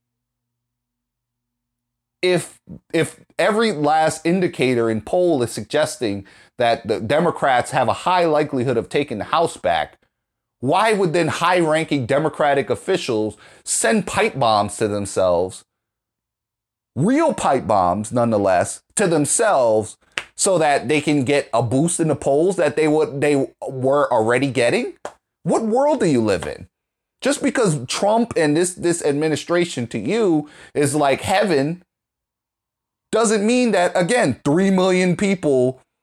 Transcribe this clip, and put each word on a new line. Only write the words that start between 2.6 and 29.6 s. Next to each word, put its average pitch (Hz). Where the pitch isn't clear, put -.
if 160
every 214
last 151
indicator 135
in 110
poll 175
is 113
suggesting 110
that 117
the 101
Democrats 143
have 131
a 104
high 180
likelihood 139
of -
taking 143
the 92
House 165
back, 82
why 185
would 190
then 165
high-ranking 160
Democratic 143
officials 120
send 226
pipe 214
bombs 107
to 113
themselves, 95
real 262
pipe 143
bombs 98
nonetheless, 104
to 202
themselves, 143
so 190
that 143
they 151
can 147
get 139
a 117
boost 135
in 160
the 147
polls 160
that 151
they 156
would, 151
they 143
were 135
already 123
getting? 131
What 240
world 254
do 202
you 139
live 95
in? -
Just 277
because 170
Trump 226
and 151
this, 180
this 165
administration 151